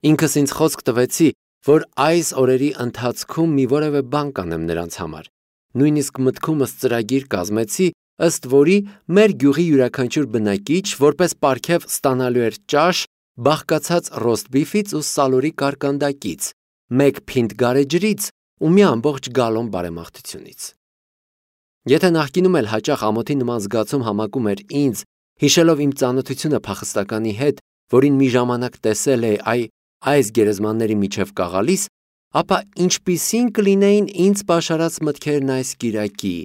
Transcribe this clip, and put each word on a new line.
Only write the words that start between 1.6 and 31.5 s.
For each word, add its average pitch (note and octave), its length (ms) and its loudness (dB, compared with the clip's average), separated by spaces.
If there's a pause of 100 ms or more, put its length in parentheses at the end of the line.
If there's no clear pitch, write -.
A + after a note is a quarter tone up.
որ D3+ 260 4
այս D#3+ 420 0
օրերի B2+ 360 2 (120)
ընթացքում B2 720 -4
մի C3+ 140 2
որևէ D3 360 0
բան C#3+ 300 -4
կանեմ E2 320 -6
նրանց E2+ 320 -6
համար։ D#2+ 320 -12 (460)
Նույնիսկ D3 440 0
մտքումս C3 540 -2
ծրագիր A#2+ 560 -2
կազմեցի, G#2+ 580 -2 (320)
ըստ D#3+ 300 -2
որի D3 280 6 (280)
մեր G3+ 280 4
գյուղի C#3+ 340 2
յուրաքանչյուր C3 600 2
բնակիչ G#2+ 640 0
որպես D3 440 2
պարգև D#3 500 0
ստանալու B2+ 560 0
էր A2 200 -2
ճաշ E3 340 2 (400)
բաղկացած D#3 800 0
ռոստ A2+ 360 -2
բիֆից G3+ 400 -2
ու D3+ 120 -4
սալորի C3+ 480 0
կարկանդակից, C#3 920 -4 (480)
մեկ C3+ 300 4
փինտ A#2 360 -2
գարեջրից C#3+ 680 0 (340)
ու D#3+ 120 2
մի G3+ 120 8
ամբողջ C3+ 440 0
գալոն A#2 440 0
բարեմաղթությունից։ E2+ 880 -12 (1200)
Եթե D#3+ 240 4
նախկինում E3+ 500 2
էլ G#2+ 100 -2
հաճախ A2+ 320 -2
ամոթի A2 360 -2
նման A#2+ 260 -4
զգացում A2+ 420 -2
համակում A2 420 -4
էր G2 220 -4
ինձ, C#3 280 0 (440)
հիշելով D#3+ 400 4
իմ C#3+ 120 2
ծանոթությունը C3 680 -2
փախստականի G#2 720 -6
հետ, C3+ 280 -2 (300)
որին C#3 260 6
մի C3+ 120 4
ժամանակ B2 480 0
տեսել A#2 480 0
էի G#2+ 140 2
այ-, A#2 280 -2 (360)
այս C3+ 260 2
գերեզմանների G#2+ 680 0
միջև G2+ 360 -2
կաղալիս, G2 500 -2 (520)